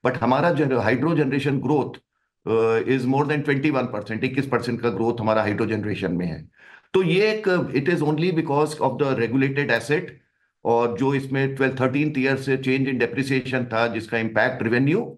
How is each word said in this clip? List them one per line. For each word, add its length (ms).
but 120
हमारा 340
जन-, 280
हाइड्रो 360
जनरेशन 440
ग्रोथ, 400
अ, 320
is 160
more 260
than 180
twenty 320
one 140
percent, 280
इक्कीस 220
परसेंट 360
का 80
ग्रोथ 320
हमारा 200
हाइड्रो 240
जनरेशन 460
में 140
है। 240
तो 100
ये 280
एक, 440
it 180
is 160
only 240
because 480
of 200
the 180
regulated 600
asset 220
और 320
जो 160
इसमें 420
ट्वेल्व, 240
थर्टीन्थ 380
ईयर 180
से 220
change 360
in 140
depreciation 680
था, 140
जिसका 300
impact 520
revenue 360